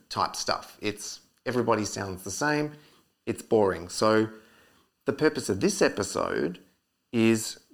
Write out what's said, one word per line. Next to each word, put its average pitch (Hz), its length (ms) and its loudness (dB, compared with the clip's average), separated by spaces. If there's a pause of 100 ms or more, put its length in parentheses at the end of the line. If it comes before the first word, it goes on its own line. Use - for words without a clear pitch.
type - 260 -2
stuff. - 460 -6
It's - 400 -8 (220)
everybody 113 420 0
sounds 98 380 -8
the 101 60 -10
same. 151 420 0 (540)
It's - 160 -4
boring. 92 480 2
So 110 400 2 (760)
the 139 80 0
purpose 151 360 0
of 98 100 0
this 190 220 0
episode 95 760 0 (520)
is 113 480 2 (140)